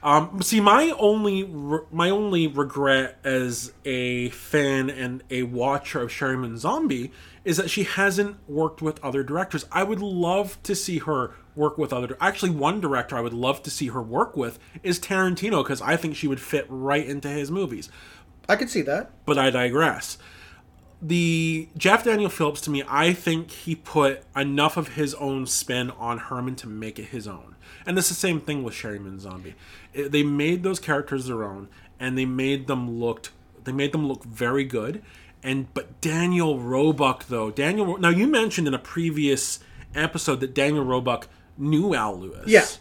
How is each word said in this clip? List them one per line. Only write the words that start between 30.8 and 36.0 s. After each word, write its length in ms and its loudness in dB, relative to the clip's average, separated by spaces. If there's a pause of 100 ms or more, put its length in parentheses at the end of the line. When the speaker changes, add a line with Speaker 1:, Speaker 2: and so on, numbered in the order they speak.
Speaker 1:
characters 460 -2
their 180 -4
own, 240 -10 (320)
and 160 -2
they 80 2
made 440 0
them 300 -2
looked, 320 -4 (340)
they 80 -6
made 200 0
them 160 0
look 160 -6
very 400 0
good. 380 -4 (400)
And, 320 -4
but 260 -10